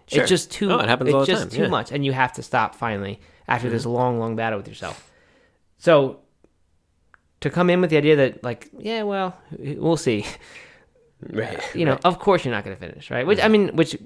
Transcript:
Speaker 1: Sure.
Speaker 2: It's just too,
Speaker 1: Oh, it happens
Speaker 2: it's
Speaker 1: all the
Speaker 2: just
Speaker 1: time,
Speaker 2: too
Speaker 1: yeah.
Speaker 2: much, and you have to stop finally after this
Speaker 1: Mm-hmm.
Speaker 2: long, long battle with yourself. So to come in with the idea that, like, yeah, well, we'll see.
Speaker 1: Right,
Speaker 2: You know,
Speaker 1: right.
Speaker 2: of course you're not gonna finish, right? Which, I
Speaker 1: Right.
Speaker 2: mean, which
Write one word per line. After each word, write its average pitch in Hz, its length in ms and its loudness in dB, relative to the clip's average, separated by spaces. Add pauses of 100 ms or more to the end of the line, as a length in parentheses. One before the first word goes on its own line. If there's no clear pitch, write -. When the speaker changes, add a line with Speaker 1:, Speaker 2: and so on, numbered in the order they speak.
Speaker 1:
Sure. - 160 0
Speaker 2:
It's - 80 0
just 175 200 2
too, 202 220 -2
Speaker 1:
Oh, 240 60 2
it 107 100 0
happens 127 200 2
Speaker 2:
it's 143 60 6
Speaker 1:
all 135 60 6
the 139 60 2
Speaker 2:
just - 160 2
Speaker 1:
time, - 80 -8
Speaker 2:
too 131 120 -2
Speaker 1:
yeah. 131 60 2
Speaker 2:
much, 120 240 -2
and 143 120 -2
you 135 80 0
have 127 220 0
to 127 80 -12
stop 113 320 -2
finally 101 460 -6 (260)
after 123 220 -2
this 113 140 -2
Speaker 1:
Mm-hmm. 117 100 -6
Speaker 2:
long, 123 260 0
long 113 180 -4
battle 113 220 -4
with 101 100 -12
yourself. - 420 -14 (680)
So 143 420 4 (1200)
to 139 100 -2
come 175 200 2
in 180 100 4
with 175 100 2
the 156 60 4
idea 147 200 6
that, 131 260 2
like, 120 260 -8 (100)
yeah, 220 240 -6
well, 196 340 -6 (220)
we'll 147 380 -2
see. 110 280 0 (1040)
Speaker 1:
Right, - 300 -6 (140)
Speaker 2:
You 175 100 -2
know, 135 80 2
Speaker 1:
right. 135 120 -4
Speaker 2:
of 180 160 2
course 185 240 2
you're 120 100 -2
not 101 100 -4
gonna 95 120 -12
finish, - 340 -16
right? 123 160 -4
Which, 202 140 2
I - 20 0
Speaker 1:
Right. 220 80 4
Speaker 2:
mean, 208 260 4
which 156 280 0